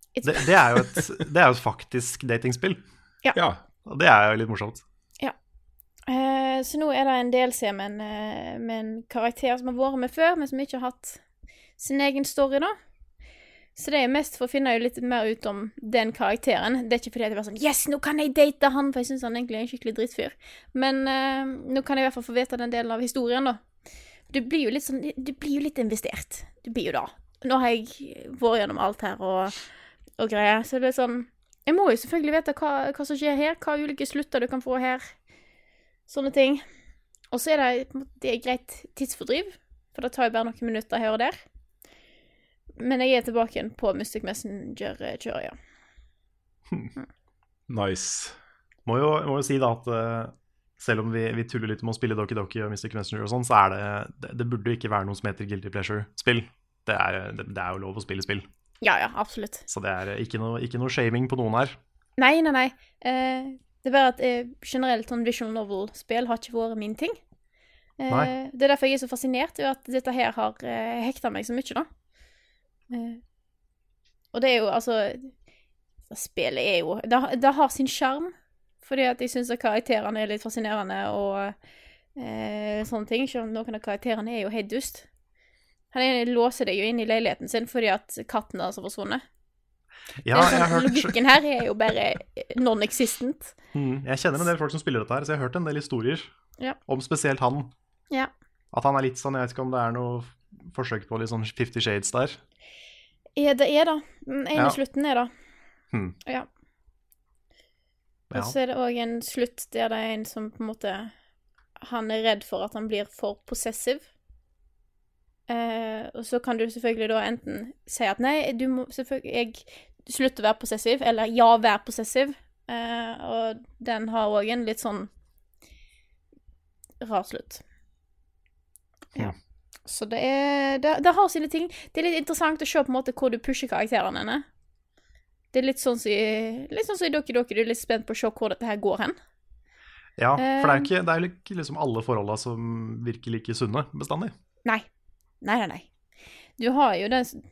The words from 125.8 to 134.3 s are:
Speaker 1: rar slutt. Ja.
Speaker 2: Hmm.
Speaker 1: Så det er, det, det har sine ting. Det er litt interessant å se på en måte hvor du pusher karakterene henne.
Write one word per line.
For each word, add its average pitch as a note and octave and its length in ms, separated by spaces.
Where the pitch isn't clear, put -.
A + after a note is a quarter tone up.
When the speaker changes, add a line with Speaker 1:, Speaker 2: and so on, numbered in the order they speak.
Speaker 1:
rar G#3 160
slutt. - 380
Ja. G#2 160
Speaker 2:
Hmm. - 80
Speaker 1:
Så - 220
det A3+ 100
er, C#4 640
det, D4+ 180
det F4 140
har F#4+ 160
sine D#4 160
ting. E4+ 220
Det D#4 80
er F4 80
litt E4 100
interessant D#4 400
å D#4 80
se D4+ 160
på C4 80
en B3+ 60
måte C4 180
hvor B3+ 160
du A#3 80
pusher C4 300
karakterene F#3+ 500
henne. A#3+ 220